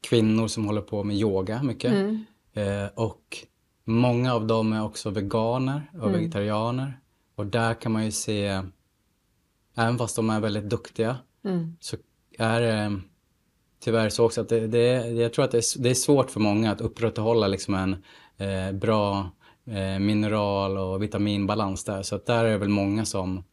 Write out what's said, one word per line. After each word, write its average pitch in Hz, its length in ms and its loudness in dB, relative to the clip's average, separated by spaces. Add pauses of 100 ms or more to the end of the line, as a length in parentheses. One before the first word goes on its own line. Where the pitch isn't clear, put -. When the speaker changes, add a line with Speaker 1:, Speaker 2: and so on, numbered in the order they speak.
Speaker 1:
kvinnor 110 480 4
som 107 180 -4
håller 104 140 0
på 101 240 -6
med 104 120 -2
yoga 104 460 0
mycket. 123 300 -2
Speaker 2:
Mm. 214 320 0 (280)
Speaker 1:
Eh, 101 420 -2
och - 440 -6 (460)
många 120 500 2
av 110 120 0
dem 110 260 2
är 107 120 0
också 110 260 -6
veganer 117 800 -2
och 123 160 -4
Speaker 2:
Mm. 98 40 2
Speaker 1:
vegetarianer. 113 880 -2 (340)
Och 104 120 -6
där 117 280 2
kan 113 180 -2
man 110 120 2
ju 107 80 -2
se, 101 500 -2 (1120)
även 120 220 2
fast 117 180 -2
de 110 140 0
är 107 100 0
väldigt 104 300 -2
duktiga, 117 460 -2 (280)
Speaker 2:
Mm. 170 360 -4
Speaker 1:
så - 160 -10 (420)
är 113 220 2
det 104 400 0 (800)
tyvärr 113 280 2
så 117 180 2
också 113 140 0
att 107 80 -4
det, 113 180 2
det 117 120 2 (100)
är, 120 240 0 (100)
jag 117 100 0
tror 139 120 2
att 127 60 0
det 123 80 2
är - 40 4
s-, - 160 -2
det 123 120 2
är 127 40 4
svårt 135 360 4
för 101 100 -4
många 107 320 4
att - 80 -4
upprätthålla 110 680 0
liksom 98 260 -2
en, 95 180 0 (440)
eh, 95 360 -4
bra, 98 580 0 (360)
eh, 98 340 -4
mineral- 101 760 0
och 95 240 -2
vitaminbalans 104 840 -2
där. 98 180 -4
Så - 140 -6
att - 100 -8
där 117 180 4
är 113 60 4
det 107 80 2
väl 98 100 0
många 101 360 2
som 92 480 -4